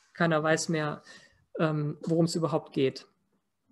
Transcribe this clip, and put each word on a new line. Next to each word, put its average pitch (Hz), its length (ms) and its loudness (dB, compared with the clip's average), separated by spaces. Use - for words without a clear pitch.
keiner 165 300 2
weiß 160 280 0
mehr, 156 320 -4
ähm, 151 420 -2
worum 165 220 2
es 165 100 0
überhaupt 160 380 -2
geht. 131 340 -2